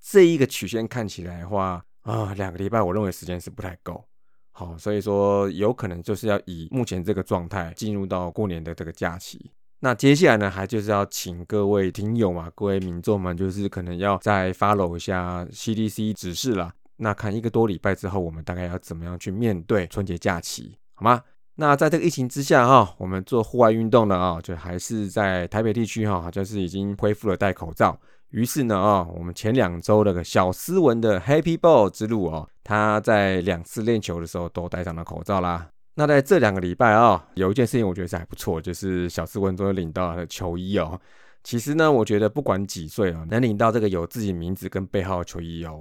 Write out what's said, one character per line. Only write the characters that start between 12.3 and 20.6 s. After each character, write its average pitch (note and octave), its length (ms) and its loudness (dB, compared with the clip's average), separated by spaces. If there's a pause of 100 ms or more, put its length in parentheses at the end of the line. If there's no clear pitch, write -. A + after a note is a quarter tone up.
嘛， E2 220 -8
各 G#2 100 -6
位 G2 160 0
民 F2 220 -6
众 G#2 180 2
们， F2+ 160 -4
就 F#2+ 140 -2
是 G2 180 -4
可 F#2+ 140 -8
能 F2 160 -8
要 G2 180 0
再 F#2+ 380 0
follow G2 420 0
一 - 20 -8
下 F2+ 540 -4
C - 220 -4
D A2 120 -2
C G#2+ 280 -4
指 F2+ 180 -8
示 A#2+ 220 -2
啦。 F2 180 -4 (240)
那 A2 160 -2
看 G2+ 200 -6
一 A2 100 -4
个 A2+ 80 -2
多 A2+ 160 4
礼 F#2+ 100 0
拜 G2 180 0
之 F#2+ 140 -6
后， F#2+ 100 -4
我 E2+ 120 -2
们 D#2+ 120 -10
大 F2+ 120 -8
概 F2+ 100 -6
要 F2 140 -6
怎 - 180 -12
么 E2 80 -10
样 F2 140 -8
去 G#2 120 -8
面 G2+ 340 -2
对 G2 240 0
春 G2+ 160 -6
节 F#2 120 -6
假 E2+ 240 -2
期， - 380 -12 (160)